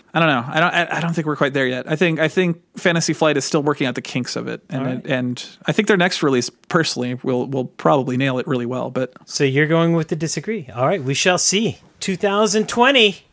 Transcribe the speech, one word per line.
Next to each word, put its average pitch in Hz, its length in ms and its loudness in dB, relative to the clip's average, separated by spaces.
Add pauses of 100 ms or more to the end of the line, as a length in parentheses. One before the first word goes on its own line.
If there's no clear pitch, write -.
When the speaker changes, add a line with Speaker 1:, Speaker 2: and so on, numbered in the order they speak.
(140)
Speaker 1:
I - 60 2
don't 165 80 4
know. 127 200 0
I 143 120 -2
don't, 170 140 2
I, 170 240 0
I - 20 -4
don't 165 140 -2
think 160 120 -2
we're 151 100 -2
quite 139 180 0
there 135 120 2
yet. 127 240 -4
I 156 60 0
think, 160 240 2
I 160 80 2
think 170 340 0 (160)
Fantasy 170 360 0
Flight 151 220 2
is 135 100 -2
still 156 180 0
working 143 240 0
out 123 80 -4
the 127 60 -8
kinks - 340 -6
of 120 120 -8
it. 113 220 -10
And, 131 120 -6
Speaker 2:
All 127 120 -4
right. 123 140 -10
Speaker 1:
and 127 360 -4 (220)
I 165 60 0
think 208 160 0
their 214 100 4
next 180 240 2
release, 135 300 2
personally, 123 720 -2
will, 127 240 -2
will 131 180 -4
probably 131 500 0
nail 131 220 0
it 123 80 -4
really 123 220 -2
well. 123 240 -6
But 127 220 -4 (120)
Speaker 2:
So - 180 -4
you're 139 220 2
going 165 280 2
with 165 160 0
the 180 60 -2
disagree. 160 600 -6
All 123 100 0
right, 165 180 0
we 135 120 -2
shall 180 240 2
see. 190 400 0 (200)
Two 190 160 -4
thousand 208 540 0
twenty 240 640 4